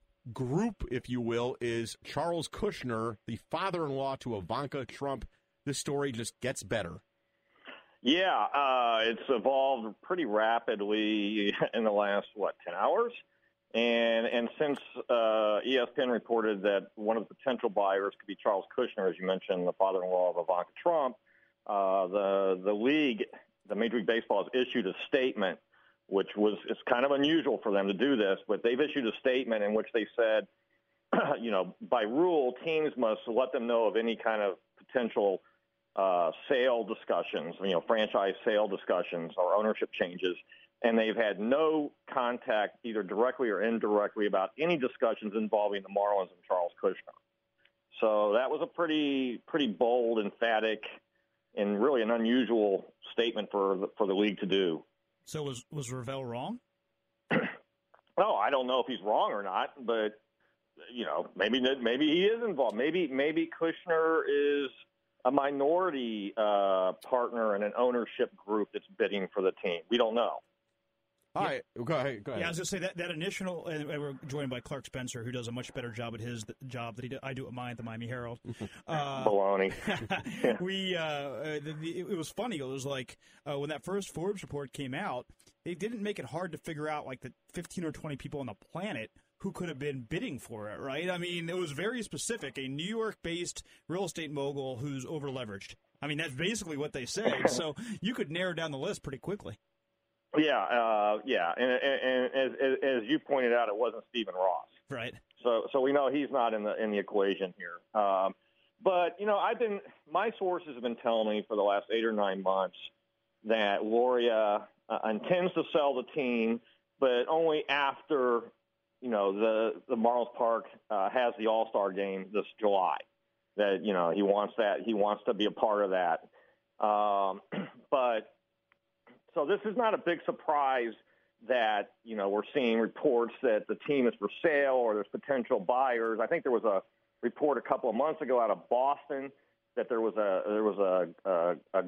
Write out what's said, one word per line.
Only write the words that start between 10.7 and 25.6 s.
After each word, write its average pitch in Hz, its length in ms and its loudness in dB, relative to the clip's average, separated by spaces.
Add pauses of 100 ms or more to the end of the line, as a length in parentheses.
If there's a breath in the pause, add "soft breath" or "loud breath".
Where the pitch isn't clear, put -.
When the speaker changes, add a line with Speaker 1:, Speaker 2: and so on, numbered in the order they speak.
Speaker 2:
<laughs> - 100 -4
in 113 100 0
the 110 80 4
last, 101 420 2
what, 92 220 -2 (100)
ten 87 80 -8
hours? 156 380 2 (640)
And, 117 500 4
and 117 320 0
since, 143 220 0 (300)
uh, 110 560 4
E 131 120 2
S 120 160 2
P - 100 -2
N 127 60 0
reported 110 520 0
that 98 340 2
one 110 220 0
of 101 100 -4
the - 80 -20
potential 120 340 -2
buyers 98 480 2
could - 100 -20
be 98 140 -10
Charles 98 220 2 (120)
Kushner, 107 340 0
as 85 100 -4
you 92 60 -6
mentioned, 92 420 0
the 87 60 0
father-in-law 92 560 2
of 85 80 -2
Ivanka 87 340 -2 (100)
Trump, 147 360 2 (500 soft breath)
uh, 98 400 2
the, 98 560 2
the 101 100 2
league, 123 520 2 (440 loud breath)
the 104 60 -4
Major 113 220 0
League 107 100 -2
Baseball, 113 440 2
has 127 160 0
issued 110 200 -2
a 90 60 -4 (140)
statement, 104 520 0 (480 soft breath)